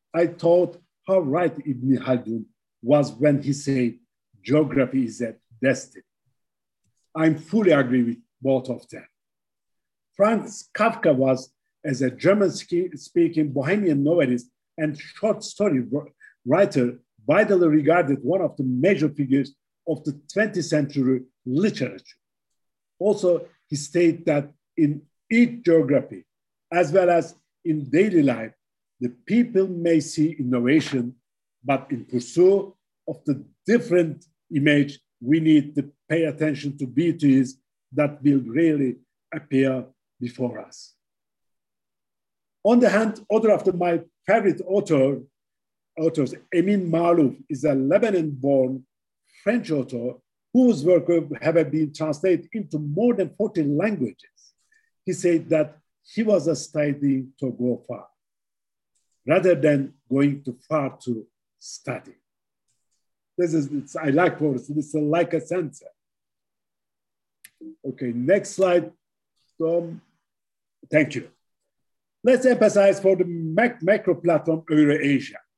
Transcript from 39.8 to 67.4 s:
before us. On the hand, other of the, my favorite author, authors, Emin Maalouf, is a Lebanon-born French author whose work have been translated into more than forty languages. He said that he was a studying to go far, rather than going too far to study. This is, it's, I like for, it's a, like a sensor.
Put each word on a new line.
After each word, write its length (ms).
before 400
us. 340
On 160
the 100
hand, 400
other 220
of 140
the, 80
my 260
favorite 400
author, 540
authors, 380
Emin 380
Maalouf, 440
is 140
a 100
Lebanon-born 1120
French 280
author 420
whose 300
work 240
have 300
been 220
translated 600
into 260
more 340
than 240
forty 260
languages. 920
He 80
said 360
that 280
he 200
was 240
a 80
studying 840
to 120
go 360
far, 200
rather 300
than 380
going 340
too 140
far 360
to 220
study. 560
This 160
is, 140
it's, 280
I 140
like 300
for, 160
it's 400
a, 40
like 340
a 80
sensor. 440